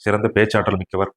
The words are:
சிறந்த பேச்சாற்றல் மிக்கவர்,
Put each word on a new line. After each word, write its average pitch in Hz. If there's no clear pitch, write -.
சிறந்த 104
பேச்சாற்றல் 104
மிக்கவர், 95